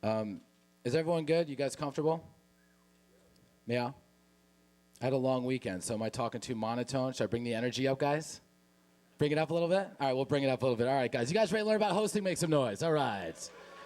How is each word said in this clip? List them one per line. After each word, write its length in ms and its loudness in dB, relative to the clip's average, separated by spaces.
Um, 380 -2
is 100 -2
everyone 300 0
good? 240 2
You 80 -8
guys 200 -2
comfortable? 480 0
Yeah? 260 0
I 40 -8
had 80 0
a 40 0
long 280 2
weekend, 380 -2
so 120 -4
am 80 -2
I 60 -2
talking 320 -4
too 140 -6
monotone? 580 -2
Should 120 -2
I 20 0
bring 180 -2
the 100 -2
energy 340 -2
up, 100 0
guys? 420 -2
Bring 140 2
it 60 2
up 120 2
a 40 -2
little 140 2
bit? 200 2
All 60 0
right, 60 4
we'll 120 2
bring 180 2
it 60 2
up 140 2
a 20 -2
little 120 4
bit. 120 2
All 60 2
right, 160 2
guys, 200 0
you 40 -2
guys 180 2
ready 100 0
to 60 0
learn 80 4
about 160 2
hosting? 320 0
Make 140 0
some 120 0
noise. 320 2
All 100 2
right. 420 0